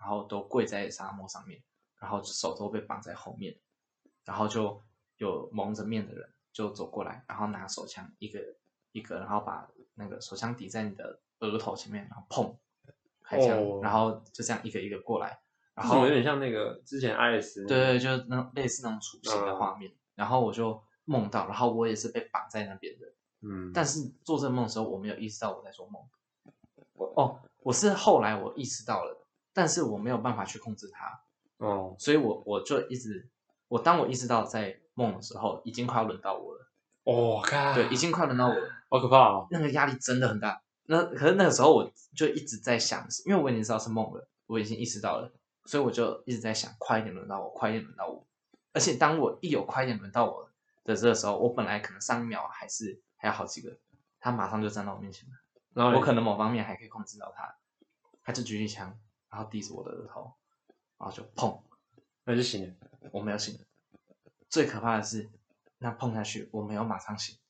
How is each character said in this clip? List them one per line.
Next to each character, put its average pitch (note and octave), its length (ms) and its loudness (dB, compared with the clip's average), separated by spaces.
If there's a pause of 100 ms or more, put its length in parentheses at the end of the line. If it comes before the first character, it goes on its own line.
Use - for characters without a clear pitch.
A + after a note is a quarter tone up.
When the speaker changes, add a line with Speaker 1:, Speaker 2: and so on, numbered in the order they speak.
Speaker 1:
然 G2 80 -10
后 G#2 160 -4
都 G2+ 180 -6
跪 A#2 240 0
在 G2+ 240 -6
沙 G2 220 -12
漠 G2 160 -14
上 - 180 -16
面， - 160 -20 (380)
然 G2+ 100 -10
后 G2+ 140 -2
手 - 340 -4
都 G#2 100 -6
被 G#2+ 120 -6
绑 G#2+ 200 -10
在 - 140 -12
后 - 240 -14
面， F2+ 180 -12 (680)
然 F#2+ 120 -8
后 G#2+ 120 2
就 G#2+ 340 -2 (360)
有 F2 340 -4
蒙 G#2 200 -2
着 G#2 120 -6
面 G#2+ 200 -4
的 - 80 -12
人 - 160 -14 (240)
就 G#2+ 180 -4
走 G#2 160 -10
过 G2 180 -6
来， - 240 -14
然 G2+ 100 -10
后 G#2+ 80 -2
拿 F#2+ 220 -6
手 - 180 -10
枪 - 320 -16
一 G#2+ 100 -12
个 G2+ 120 -12 (500)
一 A2 100 -12
个， - 200 -10
然 F#2+ 80 -10
后 G#2 120 -2
把 G2 280 -8 (260)
那 G#2 140 -12
个 G2 120 -12
手 - 140 -14
枪 A#2 220 -4
抵 F#2+ 120 -12
在 A2 140 -6
你 G2+ 140 -6
的 - 240 -12 (180)
额 A2 180 -2
头 G2 200 -4
前 G#2 160 -12
面， G2+ 180 -10
然 - 80 -20
后 - 100 -18
砰， - 280 -2 (640)
开 - 160 -2
枪， A#2+ 200 6
Speaker 2:
哦。 G2+ 220 0
Speaker 1:
然 G#2 120 0
后 A2 280 4 (120)
就 - 100 -8
这 A2 100 -2
样 G#2+ 120 -4
一 A2 60 -8
个 G#2 100 -6
一 G2 80 -6
个 G2+ 140 -8
过 A2+ 180 -2
来， - 180 -6 (360)
然 A2+ 120 -4
后 A#2+ 80 4
Speaker 2:
这 C3 60 8
种 B2+ 80 8
有 D3 40 8
点 B2 120 6
像 C#3+ 160 2
那 C3 100 -2
个 G#2+ 340 -2
之 C#3 160 -8
前 A2+ 160 2
I A#2 240 4
S G#2 220 -8
那 G2 60 -4
个。 C#3 60 4
Speaker 1:
对， C3 120 6 (100)
对， B2 40 2
就 B2+ 240 0
那， B2 320 -2
类 C3+ 100 0
似 A#2+ 160 -4
那 A#2 80 -4
种 A2 100 -6
处 - 220 -14
刑 G#2 240 0
的 G2 100 -2
画 G2 200 -2
面， G2 160 -14
Speaker 2:
嗯。 - 40 -20 (200)
Speaker 1:
然 G#2 120 -2
后 B2+ 120 4
我 A2 120 2
就 A2 300 -2 (220)
梦 A#2 260 0
到， G2+ 160 0
然 G2+ 100 -6
后 A#2+ 160 4
我 A2+ 140 2
也 A2 80 0
是 A2 140 -6
被 A2+ 140 -6 (100)
绑 - 180 -4
在 G#2+ 140 -4
那 G2 100 -10
边 - 240 -12
的。 - 80 -20 (360)
Speaker 2:
嗯。 F#2+ 300 -8
Speaker 1:
但 - 140 0
是 C#3+ 260 -4 (120)
做 D#3+ 120 0
这 C#3 120 0
个 - 20 0
梦 B2 140 0
的 G#2+ 40 -2
时 A2 120 -4
候， A2+ 80 0
我 F#2+ 100 -6
没 G2 80 -8
有 G#2+ 100 -6
意 A2 120 -8
识 G#2 120 -14
到 G2+ 160 -4
我 F#2 60 -16
在 G2 80 -18
做 F#2 160 -18
梦。 G#2 160 -18 (920)
我， - 220 -6
哦， C3+ 240 2 (200)
我 B2+ 120 2
是 G3 220 4
后 F#3 260 8
来 G#2+ 160 2
我 G2+ 200 -4
意 C3+ 80 -6
识 - 200 -8
到 G2 200 -2
了， - 220 -12 (280)
但 F3+ 120 4
是 D#3+ 160 2
我 A2 140 0
没 G#2+ 140 -2
有 D3+ 80 0
办 A#2 180 -2
法 G2+ 80 -4
去 G2+ 140 -10
控 A2 180 -8
制 - 160 -16
它。 - 300 -12 (340)
Speaker 2:
哦。 F#2+ 420 -2
Speaker 1:
所 D3 140 2
以 D#3 60 10
我， A#2+ 260 2
我 G#2 160 0
就 - 280 0
一 B2+ 80 -6
直， G#2 340 -10 (380)
我 A#2+ 100 2
当 E3+ 200 6
我 C#3+ 80 4
意 B2+ 60 0
识 B2 140 -2
到 A#2+ 180 4
在 G#2 340 -4 (160)
梦 A2 220 0
的 G2 60 -12
时 - 160 -12
候， G2+ 260 -2
已 A2+ 60 -10
经 A#2+ 160 -4
快 B2 160 2
要 A2 40 0
轮 F#2+ 140 -6
到 G2 160 -4
我 - 180 -12
了。 - 160 -20 (340)
Speaker 2:
哦， A#2 380 4
看。 C#3 320 2
Speaker 1:
对， B2 140 4
已 B2+ 80 0
经 E3 160 2
快 E3 140 2
轮 C3 100 2
到 B2 120 6
我 A2+ 60 4
了。 - 160 -2 (200)
Speaker 2:
好 C3 100 4
可 C3 80 2
怕 C3 80 12 (140)
哦。 G2 200 0
Speaker 1:
那 E3+ 80 0
个 D3+ 120 2
压 C#3 160 4
力 C3 120 0
真 B2+ 220 0
的 B2+ 80 4
很 G#2+ 100 -2
大。 G2+ 240 -4 (220)
那， E3 180 4 (120)
可 C#3+ 140 4
是 F#3 80 8
那 G3 80 8
个 D#3 60 8
时 A#2 120 4
候 D3+ 100 12
我 A#2 180 6 (240)
就 D#3 140 4
一 - 120 -2
直 - 180 -10
在 A#2+ 200 2
想， - 280 -2 (180)
因 G3 100 4
为 F3 80 6
我 C3+ 80 2
已 A#2+ 40 2
经 A2+ 80 0
知 A2 80 -2
道 A2 80 2
是 A2 100 -8
梦 A2 240 -2
了， F#2 160 -12 (180)
我 A2+ 120 -2
已 G#2 60 0
经 A2 120 -4
意 A#2 80 -4
识 G#2+ 160 -6
到 F2+ 180 0
了， - 140 -10 (320)
所 D3 160 0
以 - 20 4
我 B2+ 80 2
就 - 360 0
一 B2 60 -4
直 A#2 60 -2
在 A2+ 140 -2
想， - 260 -4
快 A2 200 2
一 A2 40 0
点 G2 120 -8
轮 F2+ 120 -12
到 G2 140 -6
我， - 100 -6
快 A2 200 0
一 - 20 0
点 A2+ 100 -2
轮 D2+ 140 -16
到 F#2 100 -6
我。 - 200 -10 (460)
而 - 80 2
且 D3+ 160 2
当 D#3 220 4
我 C3 220 2
一 F3+ 80 -4
有 C#3+ 160 0
快 C3 200 -2
一 - 20 -2
点 A#2 120 -2
轮 G2 140 -14
到 A#2+ 140 4
我 - 240 -6 (340)
的 A2 100 0
这 A2+ 140 4
个 A2+ 60 8
时 G#2+ 120 -2
候， G2+ 120 0
我 A#2 120 4
本 A2 140 -2
来 G#2 140 0
可 G#2 140 -10
能 G2 80 -16
上 A#2+ 200 -2
一 A#2 60 -4
秒 A2 220 -6
还 - 200 -14
是， - 320 -8 (160)
还 A2 120 -2
有 G2+ 40 4
好 F2+ 140 -4
几 - 160 -12
个， - 160 -14 (420)
他 B2 120 0
马 G2 180 -2
上 G#2+ 100 -2
就 G#2+ 80 0
站 G2+ 160 -6
到 G2 100 -8
我 - 40 -12
面 G2 120 -12
前 - 200 -20
了。 - 60 -20 (360)
Speaker 2:
然 B2 140 4
后 B2 60 6
嘞？ B2 60 10
Speaker 1:
我 - 60 4
可 C#3 80 6
能 A2+ 100 4
某 G#2+ 140 2
方 G#2+ 160 2
面 A#2 100 0
还 G#2+ 140 -8
可 A2+ 80 -16
以 - 40 -18
控 A2 160 -12
制 - 140 -18
到 G2+ 160 -14
他， - 200 -12 (680)
他 A#2+ 100 -6
就 B2+ 100 -4
举 G#2+ 240 -4
起 G#2 80 -6
枪， F#2 240 -12 (320)
然 G#2+ 120 -10
后 G#2+ 60 -12
抵 G#2+ 140 -6
着 - 120 -12
我 - 80 -10
的 - 80 -12
额 - 160 -12
头， - 280 -16 (640)
然 G2+ 100 -10
后 - 20 -10
就 - 120 -12 (120)
砰。 - 280 -2 (600)
Speaker 2:
那 A#2+ 120 2
就 B2 60 4
醒 G2+ 240 -4
了。 F2+ 80 -14 (380)
Speaker 1:
我 G2+ 80 -6
没 G#2 120 -4
有 G#2 60 -2
醒。 G#2 200 -8 (920)
最 D#3 160 4
可 A2 140 -4
怕 A2+ 180 2
的 G#2 40 -2
是， G#2+ 280 -8 (480)
那 A#2+ 140 -4
碰 B2 200 -2
下 A2 100 -2
去， G#2+ 300 -8
我 G#2+ 100 -6
没 G#2+ 120 -6
有 G#2+ 100 -2
马 G2+ 140 -4
上 G#2+ 180 -10
醒。 - 220 -10 (120)